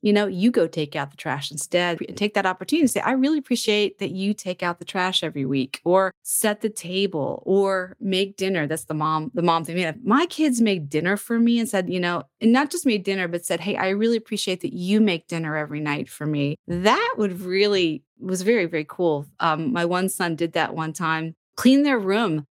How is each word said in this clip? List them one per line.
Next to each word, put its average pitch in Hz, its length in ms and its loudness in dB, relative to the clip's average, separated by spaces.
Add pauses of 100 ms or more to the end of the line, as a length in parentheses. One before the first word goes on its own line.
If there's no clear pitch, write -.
you 208 120 4
know, 208 140 4
you 190 240 2
go 180 160 2
take 151 280 -4
out 143 140 -4
the - 80 -20
trash 143 320 -6
instead 175 580 -2
and - 80 -14
take 208 200 -2
that 196 100 0
opportunity 190 400 0
to 233 60 2
say, - 80 -2
"I - 140 0
really 277 260 2
appreciate 214 580 0
that 190 140 -6
you 190 240 -2
take 185 260 -8
out 175 160 -2
the 170 80 -16
trash 185 380 -2
every 151 220 -4
week," 135 380 -2
or 185 280 4 (100)
set - 400 -2
the 220 80 0
table 185 800 -4
or 190 520 0
make 196 380 -2
dinner. 190 300 0
That's 156 160 -4
the - 100 -8
mom, 156 400 -2
the 170 80 -2
mom 165 240 2
thing. 170 120 -6
Man, 165 180 -2
if - 80 -18
my 277 240 4
kids 277 340 0
made 190 280 2
dinner 170 280 0
for 233 220 -4
me 233 180 4
and 226 100 0
said, 185 220 -2
you 185 100 -2
know, 175 240 -2 (160)
and 226 120 4
not 277 180 4
just 349 160 -6
made 214 180 2
dinner, 190 240 0
but 175 180 -4
said, 170 160 -2
"Hey, 196 140 -2
I 190 140 0
really 226 280 2
appreciate 202 440 -4
that - 120 -6
you 185 280 2
make 180 260 2
dinner 160 280 -4
every 151 240 -4
night 147 300 -4
for - 180 -8
me." 147 300 -2 (100)
That 240 500 2
would 196 240 -2
really, 185 640 0 (160)
was 185 240 -4
very, 208 220 2
very 160 220 -4
cool. 151 380 0 (140)
Um, 156 340 0
my 175 120 0
one 180 240 0
son 170 260 -2
did 165 180 -2
that 160 220 0
one 160 180 -4
time, 160 400 -2 (220)
clean 269 260 6
their 285 160 4
room. 190 480 0 (140)